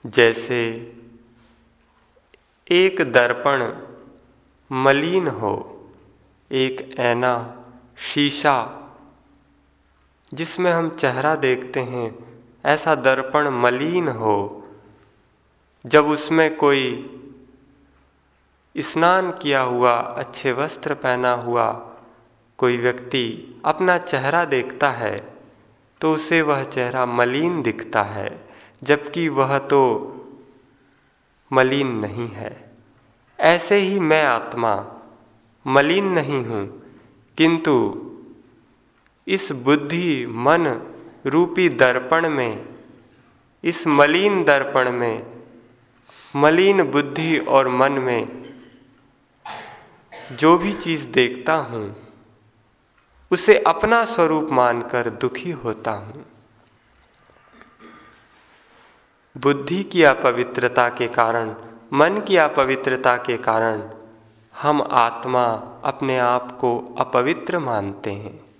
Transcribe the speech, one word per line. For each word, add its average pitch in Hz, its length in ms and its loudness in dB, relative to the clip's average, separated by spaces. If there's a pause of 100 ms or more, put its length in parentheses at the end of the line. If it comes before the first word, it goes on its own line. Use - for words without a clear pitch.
जैसे 117 840 0 (1800)
एक 180 420 2
दर्पण 120 600 2 (1000)
मलिन 143 560 2
हो, 110 260 -4 (960)
एक 131 460 -4
ऐना, 120 680 -2 (320)
शीशा 139 840 0 (1500)
जिसमें 170 380 -2
हम 165 180 0
चेहरा 139 440 0
देखते 131 460 -2
हैं, 120 580 -8 (260)
ऐसा 151 300 2
दर्पण 135 540 2
मलिन 139 600 0
हो, 107 600 -2 (1200)
जब 147 200 6
उसमें 156 500 2
कोई 131 540 0 (1700)
स्नान 175 520 2
किया 143 300 -2
हुआ, 123 320 2
अच्छे - 600 -4
वस्त्र 147 420 -6
पहना 123 380 0
हुआ 117 400 0 (840)
कोई 123 180 2
व्यक्ति 123 800 -4 (100)
अपना 180 340 0
चेहरा 156 460 -2
देखता 135 460 0
है, 113 440 -6 (680)
तो 156 140 2
उसे 160 280 0
वह 143 220 0
चेहरा 127 420 -2
मलिन 131 560 0
दिखता 113 400 -2
है, 104 460 -8 (340)
जबकि 147 460 0
वह 135 300 0
तो 139 220 2 (1700)
मलिन 131 360 2
नहीं 110 400 -6
है। 104 440 -14 (680)
ऐसे 175 360 4
ही 196 240 2
मैं 156 240 4
आत्मा 113 600 -2 (800)
मलिन 147 380 2
नहीं 143 400 -2
हूँ, 104 380 -8 (540)
किंतु 160 640 2 (1300)
इस 190 240 -4
बुद्धि 143 760 0
मन 123 680 0 (320)
रूपी 170 420 2
दर्पण 127 600 2
में, 120 400 -4 (960)
इस 165 220 -4
मलिन 165 580 4
दर्पण 135 460 2
में, 120 540 -6 (920)
मलिन 175 460 6
बुद्धि 143 560 0
और 131 300 2
मन 127 240 2
में 127 520 -4 (1900)
जो 160 260 6
भी 196 140 -2
चीज़ 156 360 -6
देखता 127 460 0
हूँ, 117 420 -6 (1300)
उसे 180 280 6
अपना 220 460 2
स्वरूप 156 460 0
मानकर 120 600 0
दुखी 123 400 -6
होता 120 400 -6
हूँ। 107 360 -12 (3000)
बुद्धि 143 460 -2
की 185 200 0
अपवित्रता 123 840 2
के 120 200 -4
कारण, 113 460 0 (380)
मन 165 260 4
की 202 180 0
अपवित्रता 131 800 2
के 120 200 -4
कारण 110 540 -2 (680)
हम 147 220 0
आत्मा 123 640 0 (400)
अपने 135 340 -2
आप 123 400 -2
को 123 400 -4
अपवित्र 143 600 -2
मानते 104 540 -6
हैं। 107 320 -14 (140)